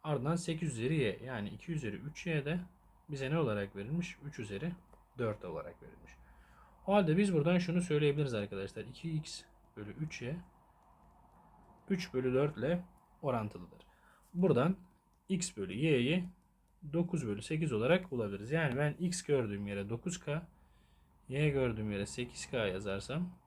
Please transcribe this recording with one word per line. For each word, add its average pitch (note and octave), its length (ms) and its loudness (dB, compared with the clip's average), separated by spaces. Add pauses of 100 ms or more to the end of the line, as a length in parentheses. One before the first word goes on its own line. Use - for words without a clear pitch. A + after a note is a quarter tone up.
Ardından D3+ 340 0
sekiz D#3+ 420 -2
üzeri B2+ 160 0
y A2+ 300 0
yani A2+ 240 -4
iki - 240 -8
üzeri A2 240 -4
üç - 300 -10
y D#3 180 0
de E3+ 160 -2 (500)
bize C3+ 200 -4
ne D#3+ 80 2
olarak G2+ 380 0
verilmiş? D3+ 480 -4
Üç D3 140 -10
üzeri A2 340 -4 (460)
dört A2 260 -2
olarak E2+ 380 -8
verilmiş. - 300 -20 (760)
O G3 80 4
halde E3+ 220 6
biz G3 180 4
buradan E3 240 4
şunu F3 240 2
söyleyebiliriz D3 520 2
arkadaşlar. G2+ 500 -4
İki B2+ 260 -8
x D#3 320 -4 (340)
bölü G#2+ 140 -10
üç D3+ 320 -8
y C3+ 140 -4 (1500)
üç F#3 240 -2
bölü B2+ 200 2
dört D3 240 2
ile F3 260 0 (380)
orantılıdır. G#2+ 560 -4 (560)
Buradan F3 420 6 (520)
x - 280 -2
bölü F#2+ 180 -4
y'yi D3 500 4 (680)
dokuz E3 340 0
bölü G#2 160 -2
sekiz D#3 300 0
olarak C#3+ 380 4
bulabiliriz. G#2+ 400 -2
Yani D3 260 2
ben D3 220 2
x F3+ 240 -2
gördüğüm G#2 440 0
yere G2+ 220 -4
dokuz - 320 -4
k, D#3+ 260 -4 (840)
y D3 220 4
gördüğüm A2+ 420 2
yere G2+ 140 0
sekiz - 440 -8
k A2+ 160 2
yazarsam G2+ 640 -2 (160)